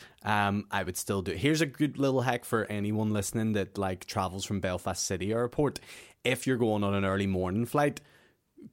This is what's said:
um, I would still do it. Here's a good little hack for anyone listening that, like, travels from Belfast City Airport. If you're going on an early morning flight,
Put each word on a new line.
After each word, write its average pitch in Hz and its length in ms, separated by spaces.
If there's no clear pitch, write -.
um, 101 460
I 101 120
would 90 140
still 101 240
do 90 120
it. 82 60
Here's 151 220
a 165 60
good 143 320
little 131 240
hack 120 240
for 110 240
anyone 107 420
listening 110 400
that, 98 240
like, 95 300
travels 95 400
from 101 140
Belfast 92 440
City 92 260
Airport. 120 480
If 123 220
you're 131 100
going 107 280
on 101 100
an 98 100
early 98 220
morning 95 400
flight, 147 340